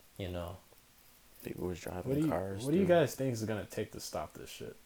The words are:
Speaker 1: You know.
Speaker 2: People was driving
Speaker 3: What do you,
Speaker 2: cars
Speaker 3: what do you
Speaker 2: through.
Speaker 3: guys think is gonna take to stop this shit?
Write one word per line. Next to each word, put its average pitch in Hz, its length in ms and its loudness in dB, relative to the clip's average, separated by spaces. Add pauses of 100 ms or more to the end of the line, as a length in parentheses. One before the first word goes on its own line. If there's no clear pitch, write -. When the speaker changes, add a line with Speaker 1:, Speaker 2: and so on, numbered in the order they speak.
(160)
Speaker 1:
You 95 120 -4
know. 87 280 -4 (840)
Speaker 2:
People - 240 -4
was 90 120 -2
driving 90 260 -6
Speaker 3:
What 131 140 2
do - 60 4
you, 156 40 4
Speaker 2:
cars 95 340 0
Speaker 3:
what 139 80 0
do 160 60 6
you 196 80 6
Speaker 2:
through. 175 100 8
Speaker 3:
guys 156 200 6
think 131 180 0
is 110 100 -2
gonna 104 220 0
take - 280 -4
to - 60 -12
stop - 360 -6
this - 140 -12
shit? - 260 -10 (100)